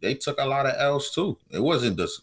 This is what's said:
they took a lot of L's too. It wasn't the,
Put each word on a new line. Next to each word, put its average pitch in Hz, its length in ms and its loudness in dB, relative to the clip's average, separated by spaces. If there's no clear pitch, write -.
they 101 120 0
took 139 260 -4
a 135 60 0
lot 139 220 0
of 131 100 0
L's 143 320 0
too. 170 300 -2
It 90 120 -4
wasn't 120 360 2
the, 87 100 0